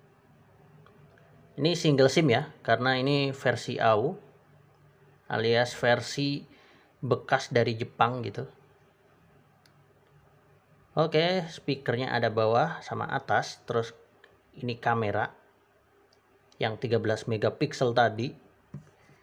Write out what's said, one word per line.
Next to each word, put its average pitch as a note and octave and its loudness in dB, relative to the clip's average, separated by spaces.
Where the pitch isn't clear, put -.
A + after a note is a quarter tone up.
Ini D3 2
single C#3 4
sim E3 4
ya, B2+ 2
karena B2+ 2
ini C#3 0
versi B2 -2
A A2+ 4
U, C3+ 0
alias A#2 2
versi C3+ 0
bekas C3 0
dari A#2 0
Jepang A#2 -2
gitu. B2 -10
Oke, E3 0
speakernya B2+ -4
ada A#2 0
bawah A2+ 0
sama A2 -8
atas. - -4
Terus A#2 -4
ini B2 -6
kamera A2+ -2
yang A2 -4
tiga A2+ -2
belas G#2+ -2
megapiksel A#2 -2
tadi. A#2 0